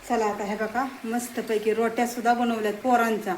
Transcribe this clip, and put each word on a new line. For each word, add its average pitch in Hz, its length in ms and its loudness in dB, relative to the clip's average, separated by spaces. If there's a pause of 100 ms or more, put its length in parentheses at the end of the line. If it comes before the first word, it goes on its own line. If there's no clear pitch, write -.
चला, 220 160 2
आता 208 180 -2
हे 202 120 -2
बघा, 220 300 -2 (200)
मस्तपैकी 226 680 -2
रोट्यासुद्धा 233 600 2
बनवल्यात 226 400 0
पोरांच्या. 226 640 2